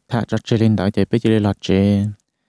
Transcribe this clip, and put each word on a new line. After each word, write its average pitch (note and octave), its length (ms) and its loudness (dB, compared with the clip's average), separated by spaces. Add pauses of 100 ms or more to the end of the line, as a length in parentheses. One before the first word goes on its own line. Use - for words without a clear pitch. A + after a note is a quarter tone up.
thằng A2+ 200 -4
ra A2 160 -4
chơi A#2 140 -2
lên A2 180 2
đó, F#2+ 140 0
chỉ G2 200 -2
biết A#2+ 120 0
chỉ A2+ 80 0
để A2 100 2
lọt G2+ 200 0
chơi. G2+ 480 0 (400)